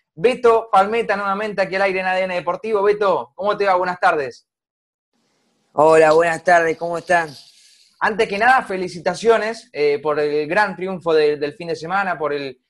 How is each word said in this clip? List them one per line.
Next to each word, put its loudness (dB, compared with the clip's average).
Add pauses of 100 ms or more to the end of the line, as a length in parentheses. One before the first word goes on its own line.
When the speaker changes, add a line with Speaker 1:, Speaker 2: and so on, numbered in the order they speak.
(160)
Speaker 1:
Beto 2
Palmeta 2
nuevamente -4
aquí -4
al 0
aire 0
en -4
A 0
D 0
N -4
Deportivo. -2
Beto, 0
¿cómo -2
te -2
va? 4
Buenas -2
tardes. -2 (1300)
Speaker 2:
Hola, 6
buenas 0
tardes, 2
¿cómo -6
están? -2 (680)
Speaker 1:
Antes -2
que -6
nada, 4
felicitaciones, -2
eh, 0
por -2
el -2
gran 0
triunfo -4
de, 4
del -6
fin -14
de -4
semana, -4
por -4
el, -8